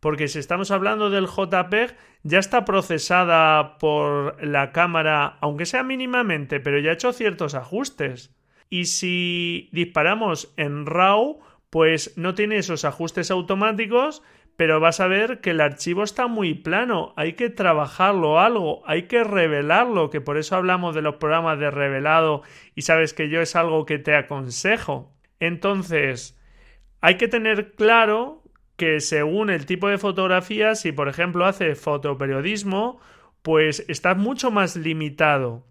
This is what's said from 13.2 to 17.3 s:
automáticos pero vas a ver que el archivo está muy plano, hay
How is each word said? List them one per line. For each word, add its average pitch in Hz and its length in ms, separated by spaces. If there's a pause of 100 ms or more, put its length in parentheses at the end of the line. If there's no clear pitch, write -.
automáticos 220 920 (360)
pero 156 220
vas 165 180
a 185 80
ver 214 340
que 185 100
el 160 100
archivo 160 420
está 214 240
muy 208 260
plano, 185 640
hay 160 180